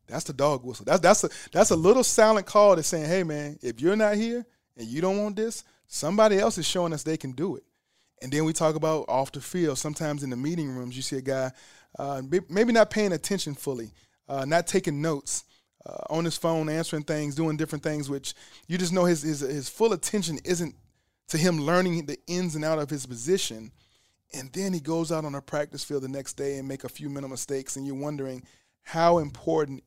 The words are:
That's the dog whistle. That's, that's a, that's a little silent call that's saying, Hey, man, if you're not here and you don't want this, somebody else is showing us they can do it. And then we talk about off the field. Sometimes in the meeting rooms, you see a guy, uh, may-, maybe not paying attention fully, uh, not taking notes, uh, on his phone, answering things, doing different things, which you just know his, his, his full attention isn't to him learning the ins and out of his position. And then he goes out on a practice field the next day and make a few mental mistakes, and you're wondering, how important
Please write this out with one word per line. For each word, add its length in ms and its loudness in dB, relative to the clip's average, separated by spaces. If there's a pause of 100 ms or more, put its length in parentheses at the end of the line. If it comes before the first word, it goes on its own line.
That's 180 -8
the 80 -10
dog 320 2
whistle. 200 -12
That's, 160 4
that's 240 8
a, 60 0 (220)
that's 180 4
a 60 4
little 260 6
silent 420 6
call 300 8
that's 140 0
saying, 180 -2
Hey, 160 2
man, 400 -6
if 180 -6
you're 140 4
not 220 4
here 280 -2 (320)
and 120 -10
you 120 -4
don't 220 0
want 140 -4
this, 260 -4 (300)
somebody 460 4
else 180 2
is 100 -4
showing 260 0
us 100 -6
they 140 -2
can 160 -8
do 240 -4
it. 80 -16 (580)
And 80 -10
then 140 2
we 80 2
talk 240 2
about 320 0
off 240 0
the 80 -10
field. 360 -2
Sometimes 460 -4
in 80 -4
the 60 -4
meeting 340 -4
rooms, 240 -8
you 80 -8
see 140 -6
a 40 -4
guy, 300 -2 (480)
uh, 320 -6
may-, 180 2
maybe 240 2
not 180 6
paying 220 0
attention 420 -4
fully, 360 -6 (380)
uh, 160 -4
not 240 2
taking 340 0
notes, 420 -4 (400)
uh, 120 -12 (120)
on 160 -2
his 120 -2
phone, 320 0
answering 340 -4
things, 320 -4
doing 220 -2
different 260 -4
things, 260 -4
which 260 -6 (340)
you 100 -2
just 140 0
know 120 4
his, 180 4
his, 180 -2
his 280 -4
full 240 2
attention 520 -2
isn't 320 -2 (500)
to 120 -2
him 240 4
learning 440 2
the 120 -8 (100)
ins 260 -2
and 100 -4
out 140 2
of 100 -2
his 180 -6
position. 640 -2 (600)
And 200 -14
then 200 -2
he 60 -2
goes 320 -2
out 140 -2
on 100 -8
a 80 -8
practice 400 -4
field 220 -4
the 40 -6
next 260 -8
day 240 -4
and 100 -8
make 160 -8
a 40 -10
few 200 -10
mental 220 -8
mistakes, 460 -6
and 80 -8
you're 120 -6
wondering, 480 -8 (380)
how 360 4
important 680 -2